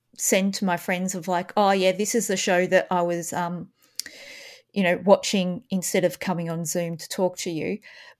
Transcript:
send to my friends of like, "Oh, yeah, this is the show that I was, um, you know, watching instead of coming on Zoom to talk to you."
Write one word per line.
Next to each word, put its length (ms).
send 380
to 100
my 120
friends 380
of 120
like, 300
"Oh, 140
yeah, 200
this 240
is 120
the 100
show 300
that 240
I 100
was, 320
um, 360
you 100
know, 220
watching 640
instead 360
of 140
coming 300
on 160
Zoom 320
to 120
talk 300
to 120
you." 280